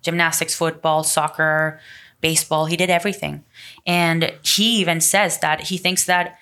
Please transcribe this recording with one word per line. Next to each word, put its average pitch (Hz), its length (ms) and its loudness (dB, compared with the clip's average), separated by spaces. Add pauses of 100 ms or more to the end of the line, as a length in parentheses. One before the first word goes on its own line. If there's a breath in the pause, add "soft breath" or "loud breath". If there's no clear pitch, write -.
gymnastics, 165 520 0
football, 160 480 0
soccer, 156 760 0 (440 loud breath)
baseball, 160 440 0
he 170 100 -2
did 180 120 0
everything. 175 560 -2 (420 loud breath)
And 165 460 0 (100)
he 226 380 2
even 165 200 0
says 185 400 0
that 156 220 -2
he 185 140 -6
thinks 185 280 -2
that 175 380 0